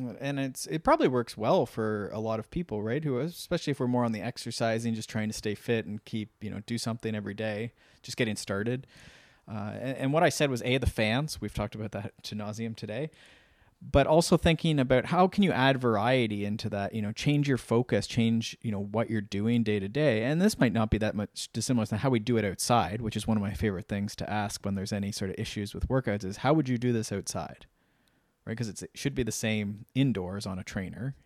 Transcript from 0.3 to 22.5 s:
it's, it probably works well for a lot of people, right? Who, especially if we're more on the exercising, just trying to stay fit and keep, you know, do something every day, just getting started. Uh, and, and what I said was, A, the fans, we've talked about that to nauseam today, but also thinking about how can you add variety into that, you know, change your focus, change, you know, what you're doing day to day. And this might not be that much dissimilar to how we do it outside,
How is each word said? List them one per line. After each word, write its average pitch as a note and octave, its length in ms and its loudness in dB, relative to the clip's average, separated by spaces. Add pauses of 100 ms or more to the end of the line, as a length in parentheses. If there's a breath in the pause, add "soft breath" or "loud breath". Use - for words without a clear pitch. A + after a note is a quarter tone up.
it's, C3+ 280 -6
it D#3+ 180 -4
probably D4+ 240 4
works B2 280 0
well C3+ 280 4
for G#2+ 480 -2
a G#2+ 80 -4
lot A2 200 -2
of - 100 -14
people, A2 320 -6
right? A#2+ 200 -2
Who, C#3 180 0
especially E3+ 500 -4
if C3+ 100 -2
we're B2+ 80 2
more B2 160 2
on A#2 80 0
the G#2+ 80 -4
exercising, A2+ 720 -2
just A2 140 -6
trying G#2+ 200 -2
to G#2+ 60 -4
stay G#2+ 200 -4
fit A2+ 320 -2
and G#2 180 -10
keep, G#2+ 260 -6 (100)
you G#2 100 -8
know, F#2+ 160 -8
do A#2+ 100 -2
something A2+ 380 -4
every G2+ 200 -6
day, A2 380 -4 (300 soft breath)
just - 140 -10
getting A2 200 0
started. A2+ 500 -2 (640 loud breath)
Uh, G#2 300 -6
and, C3 160 -6
and C3+ 160 -2
what E3 120 4
I D#3+ 40 6
said C#3+ 220 2
was, A#2+ 120 -2
A, B2 160 2
the B2+ 80 0
fans, A#2 540 0
we've G#2 140 -6
talked G#2 220 -2
about G#2+ 160 -8
that G2+ 200 -8 (120)
to - 120 -8
nauseam G#2+ 380 -6
today, A#2 360 -6 (720 soft breath)
but - 260 6
also E3 300 6
thinking D#3+ 420 4
about B2+ 280 4
how F3+ 200 6
can G3 160 2
you F3+ 80 6
add C3+ 300 4
variety A2+ 640 2
into G#2 260 -4
that, G2+ 240 -2
you A2 80 -2
know, G#2 100 -2
change D3 360 2
your B2+ 100 2
focus, A#2 480 2
change, A2+ 540 2
you A#2 100 -4
know, G2+ 120 -4
what G2+ 280 -2
you're A2 100 2
doing A2 440 2
day G#2 160 2
to G2 80 -4
day. A#2+ 360 2
And D3+ 160 0
this G#3 200 2
might A2+ 120 6
not A2 180 2
be A2 80 2
that G#2+ 180 0
much - 360 -6
dissimilar A2+ 340 0
to A2 100 -2
how C3+ 140 0
we B2 100 4
do A#2 160 2
it G#2+ 80 2
outside, G#2 560 2